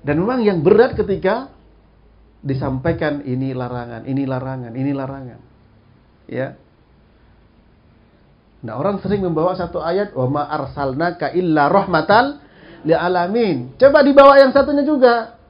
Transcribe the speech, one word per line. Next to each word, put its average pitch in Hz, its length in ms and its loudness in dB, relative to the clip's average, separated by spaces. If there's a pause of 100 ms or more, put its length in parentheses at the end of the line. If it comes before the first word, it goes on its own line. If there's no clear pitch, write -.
Dan 151 160 -2
memang 247 160 -2
yang 196 240 0
berat 247 320 4
ketika 185 560 -4 (880)
disampaikan 143 880 -6
ini 131 240 -6
larangan, 120 560 -10
ini 139 160 -4
larangan, 127 480 -8
ini 135 240 -6
larangan. 135 440 -12 (920)
Ya. 123 240 -8 (2000)
Nah, 117 160 -10
orang 190 240 -6
sering 196 200 -4
membawa 175 360 -2
satu 170 240 -8
ayat, 190 320 -4
"Wa 127 120 -2
ma 143 200 -4
arsalnaka 143 880 -6
illa 160 320 4
rahmatan 208 720 2 (480)
lil 160 80 4
alamin." 175 800 -2
Coba 285 280 6
dibawa 277 360 8
yang 269 160 4
satunya 277 320 2
juga. 240 480 2 (140)